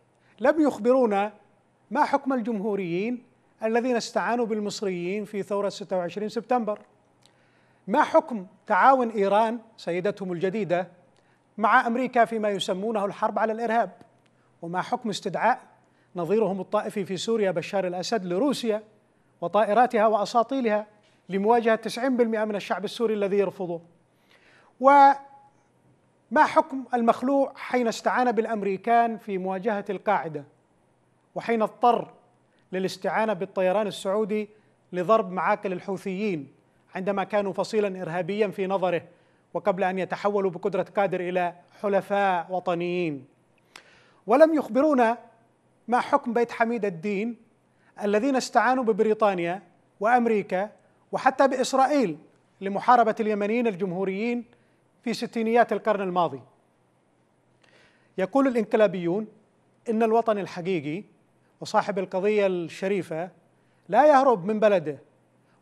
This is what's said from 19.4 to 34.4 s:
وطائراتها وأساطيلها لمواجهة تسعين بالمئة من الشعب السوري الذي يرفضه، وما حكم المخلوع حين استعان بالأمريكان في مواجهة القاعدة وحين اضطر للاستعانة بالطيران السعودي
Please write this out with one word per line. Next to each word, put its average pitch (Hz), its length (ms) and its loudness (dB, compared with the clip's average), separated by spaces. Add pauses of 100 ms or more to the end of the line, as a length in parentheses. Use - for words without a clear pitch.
وطائراتها 208 680 2
وأساطيلها 220 800 0 (420)
لمواجهة 220 460 2
تسعين 233 420 -2
بالمئة 220 280 0
من 214 120 -4
الشعب 185 280 -6
السوري 220 300 -2
الذي 202 240 0
يرفضه، 180 420 -2 (1000)
وما 277 360 8 (1160)
حكم 269 520 2 (100)
المخلوع 247 640 2
حين 247 320 -2
استعان 226 440 0
بالأمريكان 220 840 0
في 196 200 -6
مواجهة 190 520 -4
القاعدة 160 540 -4 (920)
وحين 220 280 -2
اضطر 208 480 0 (600)
للاستعانة 190 600 -2
بالطيران 190 540 -2
السعودي 208 600 -4 (440)